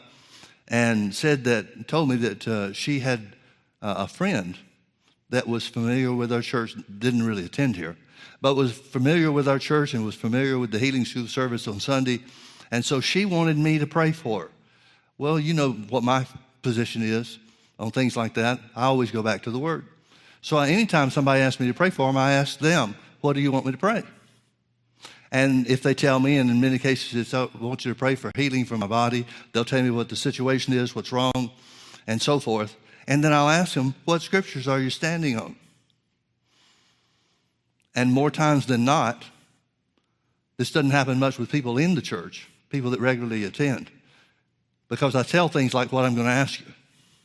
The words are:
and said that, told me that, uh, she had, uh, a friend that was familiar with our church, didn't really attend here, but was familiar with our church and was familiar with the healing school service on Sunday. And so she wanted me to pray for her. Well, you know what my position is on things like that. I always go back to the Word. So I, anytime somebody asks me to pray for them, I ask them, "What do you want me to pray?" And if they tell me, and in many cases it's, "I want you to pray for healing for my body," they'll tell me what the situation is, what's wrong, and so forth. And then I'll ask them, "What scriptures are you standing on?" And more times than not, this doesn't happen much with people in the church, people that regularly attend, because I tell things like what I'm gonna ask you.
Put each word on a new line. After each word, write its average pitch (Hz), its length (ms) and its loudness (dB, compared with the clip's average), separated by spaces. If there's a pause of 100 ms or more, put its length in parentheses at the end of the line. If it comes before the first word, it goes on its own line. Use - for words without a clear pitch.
(680)
and 113 480 0
said 147 300 0
that, 113 420 -2
told 151 220 0
me 127 80 0
that, 107 280 -4
uh, 101 280 -4
she 143 260 -4
had, 120 380 -4 (440)
uh, 101 180 -4
a 98 100 -4
friend 110 480 -4 (720)
that 123 180 -2
was 113 180 -4
familiar 123 460 -2
with 120 220 -2
our 120 80 0
church, 117 340 -4 (240)
didn't 120 240 0
really 107 220 -2
attend 123 320 -2
here, 85 180 -10 (460)
but 135 140 2
was 131 180 0
familiar 156 580 2
with 143 160 0
our 139 120 4
church 147 340 0
and 113 100 -2
was 104 100 -4
familiar 131 460 0
with 117 120 -4
the 107 80 -2
healing 131 260 0
school 120 220 -6
service 120 380 -4
on 101 140 -6
Sunday. 131 400 0 (500)
And 117 140 -2
so 139 160 -2
she 185 240 0
wanted 165 340 2
me 156 220 2
to 147 80 -2
pray 160 240 2
for 110 300 -4
her. 80 100 -14 (640)
Well, 151 220 0
you 151 140 0
know 143 180 2
what 110 320 -4
my 131 240 2 (360)
position 117 380 -2
is 113 380 -2 (400)
on 110 120 -6
things 127 260 0
like 113 160 -2
that. 120 260 0 (160)
I 123 120 0
always 127 220 2
go 110 140 -4
back 107 200 -2
to 117 80 -6
the 123 80 -4
Word. 156 260 -6 (560)
So - 160 0
I, 143 100 4
anytime 160 440 4
somebody 135 300 4
asks 131 200 0
me 123 60 0
to 123 60 0
pray 185 180 2
for 135 160 0
them, 135 100 2
I 135 160 4
ask 139 260 0
them, 143 360 2 (260)
"What 143 100 2
do 139 80 0
you 139 140 2
want 131 120 0
me 131 60 0
to 131 60 -8
pray?" 202 260 0 (1300)
And 131 380 2
if 127 160 2
they 139 100 4
tell 131 280 2
me, 143 160 4
and 127 120 4
in 120 120 4
many 131 180 2
cases 127 340 -2
it's, 117 200 -4
"I 127 160 -2 (100)
want 120 240 -8
you 123 80 -4
to 104 80 -8
pray 131 160 0
for 107 180 -8
healing 131 300 0
for 117 140 -6
my 104 100 -2
body," 117 380 0 (260)
they'll 117 140 0
tell 131 180 0
me 127 60 2
what 117 180 -2
the 110 80 -10
situation 131 560 -2
is, 123 240 0
what's 107 160 -8
wrong, 127 400 0 (560)
and 110 140 -2
so 147 180 2
forth. 110 380 -4 (300)
And 143 140 4
then 151 120 4
I'll 147 160 4
ask 175 240 2
them, 135 200 0 (120)
"What 165 160 2
scriptures 156 480 -2
are 135 100 2
you 131 100 -2
standing 160 480 -2
on?" 82 200 -8 (2250)
And 123 200 2
more 143 180 4
times 147 360 2
than 120 180 2
not, 131 400 2 (1300)
this - 160 -4
doesn't 143 200 2
happen 131 280 2
much 135 180 0
with 117 140 -6
people 123 260 -2
in 170 180 2
the 127 60 0
church, 87 460 -10 (220)
people 127 220 -2
that 113 100 -2
regularly 120 420 0
attend, 104 480 -4 (960)
because 131 260 0
I 127 100 4
tell 170 260 4
things 135 240 2
like 123 180 0
what 131 140 2
I'm 123 100 0
gonna 117 140 2
ask 131 320 0
you. - 60 -20 (580)